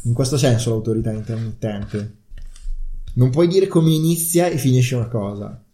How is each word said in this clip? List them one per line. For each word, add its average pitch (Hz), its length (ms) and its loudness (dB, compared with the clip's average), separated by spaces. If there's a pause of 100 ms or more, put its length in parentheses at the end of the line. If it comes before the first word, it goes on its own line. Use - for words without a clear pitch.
In 117 100 2
questo 151 240 0
senso 120 320 2
l'autorità 113 400 -2
è 107 40 -4
intermittente. 107 1000 -6 (960)
Non 127 160 4
puoi 165 180 4
dire 190 200 4
come 160 240 4
inizia 165 560 2
e 165 100 -2
finisce 127 380 2
una 117 120 -2
cosa, 104 560 -6 (100)